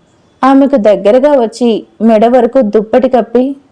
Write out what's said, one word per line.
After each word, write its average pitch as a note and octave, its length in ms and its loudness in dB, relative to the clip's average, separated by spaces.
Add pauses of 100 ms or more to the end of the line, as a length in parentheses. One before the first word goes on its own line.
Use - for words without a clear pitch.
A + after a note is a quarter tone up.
(440)
ఆమెకు C4+ 320 2
దగ్గరగా G#3+ 640 0
వచ్చి A3+ 440 -4 (180)
మెడ A3 240 2
వరకు B3 340 0
దుప్పటి A3 480 -2
కప్పి B3+ 480 -2 (160)